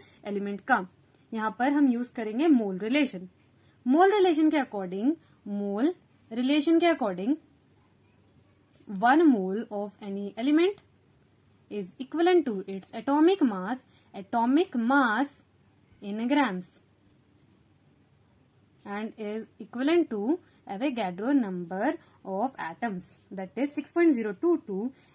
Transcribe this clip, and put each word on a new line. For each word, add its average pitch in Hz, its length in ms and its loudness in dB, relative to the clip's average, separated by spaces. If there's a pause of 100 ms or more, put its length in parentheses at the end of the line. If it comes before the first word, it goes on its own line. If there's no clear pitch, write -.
(280)
एलिमेंट 202 340 -6 (100)
का। 202 140 0 (460)
यहाँ 220 280 -4
पर 262 140 0
हम 285 160 4
यूज़ 247 260 -2
करेंगे 233 320 -2
मोल 220 320 2
रिलेशन। 214 480 -2 (580)
मोल 330 280 6
रिलेशन 330 360 4
के 302 140 2
according, 202 500 -2 (340)
मोल 202 460 -2 (380)
रिलेशन 294 480 2
के 339 140 4
according, 208 420 -2 (1500)
one 233 440 4
mole 202 320 0 (140)
of 208 280 -10
any 202 220 -8 (160)
element 330 340 2 (920)
is 202 180 -8 (140)
equivalent 339 420 2
to 226 80 -4 (220)
its - 240 -14
atomic 311 500 4
mass, 202 340 -6 (300)
atomic 247 640 0 (140)
mass 269 420 2 (680)
in 214 260 -6
grams, 240 440 0 (2250)
and 214 320 -10
is 214 280 -8 (140)
equivalent 294 500 0
to 233 300 -2 (280)
Avogadro 220 680 -4
number 190 580 -2 (320)
of 196 320 -4
atoms, 175 560 -8 (180)
that 190 240 -10
is 277 180 -2
six - 180 -10
point 339 240 4
zero 214 260 -4
two 339 160 2 (100)
two 208 240 -6 (240)